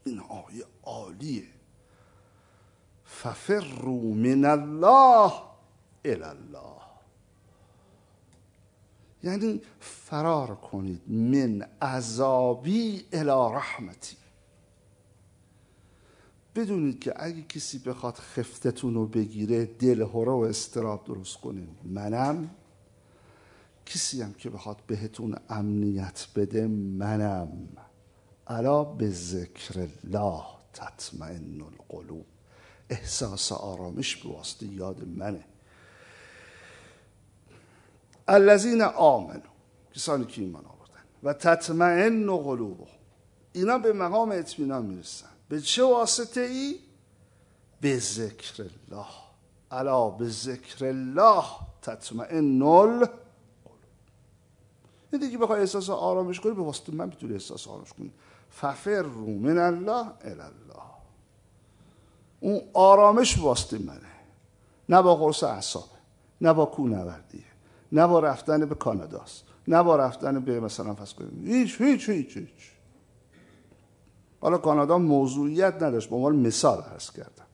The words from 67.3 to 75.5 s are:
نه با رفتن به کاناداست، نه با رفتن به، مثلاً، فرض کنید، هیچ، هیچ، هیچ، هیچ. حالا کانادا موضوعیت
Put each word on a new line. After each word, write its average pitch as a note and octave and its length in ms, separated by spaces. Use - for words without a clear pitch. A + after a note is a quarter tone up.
نه D#3+ 160
با F3 120
رفتن D3+ 460
به D3 100
کاناداست، F2+ 680
نه E3 160
با E3+ 120
رفتن C3+ 440
به، B2+ 200
مثلاً، G#2+ 340
فرض G2+ 200
کنید، - 340
هیچ، A3+ 340
هیچ، C4 280
هیچ، D#3 280
هیچ. - 340
حالا E3+ 160
کانادا D3+ 400
موضوعیت D3+ 840